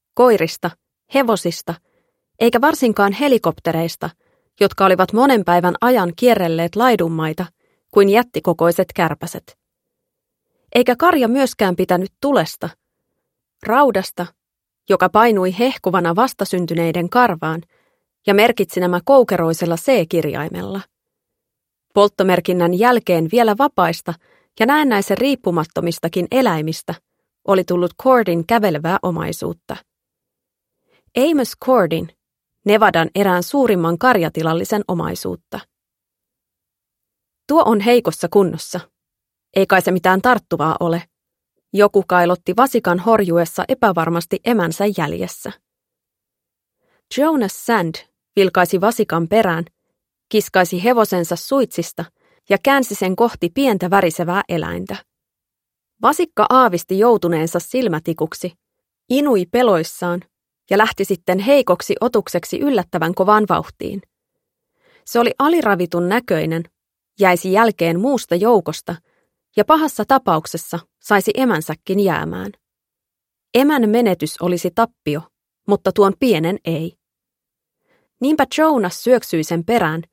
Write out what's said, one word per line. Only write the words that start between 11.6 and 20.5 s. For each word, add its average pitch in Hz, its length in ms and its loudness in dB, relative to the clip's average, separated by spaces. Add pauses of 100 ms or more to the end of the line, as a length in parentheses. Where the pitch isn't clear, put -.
pitänyt 185 460 -2
tulesta, 226 480 -2 (960)
raudasta, 214 640 0 (640)
joka 185 200 2
painui 196 500 2
hehkuvana 180 560 -2
vastasyntyneiden 175 960 -2
karvaan 170 520 0 (680)
ja 202 60 2
merkitsi 208 460 2
nämä 180 260 -2
koukeroisella 175 720 2
C-kirjaimella. 170 1040 -4 (1120)